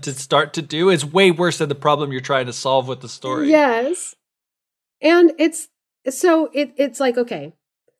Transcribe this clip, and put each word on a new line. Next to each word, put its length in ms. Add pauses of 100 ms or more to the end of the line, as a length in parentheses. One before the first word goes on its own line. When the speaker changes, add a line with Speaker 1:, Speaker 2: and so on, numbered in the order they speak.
Speaker 1:
to 80
Speaker 2:
Yes. 100
Speaker 1:
start 340
to 80
do 280
is 120
way 280
worse 280
than 120
the 40
problem 380
you're 80
trying 260
to 60
solve 360
with 120
the 80
story. 400
Speaker 2:
Yes. 680 (840)
And 360
it's, 300 (420)
so 420
it, 240
it's 240
like, 160
okay, 380 (460)